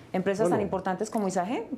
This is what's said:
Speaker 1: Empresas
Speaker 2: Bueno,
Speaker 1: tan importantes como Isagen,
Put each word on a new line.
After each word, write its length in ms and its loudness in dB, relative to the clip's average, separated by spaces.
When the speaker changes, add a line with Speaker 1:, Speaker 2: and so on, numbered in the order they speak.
Speaker 1:
Empresas 320 2
Speaker 2:
Bueno, 140 4
Speaker 1:
tan 40 2
importantes 480 -2
como 160 0
Isagen, 400 0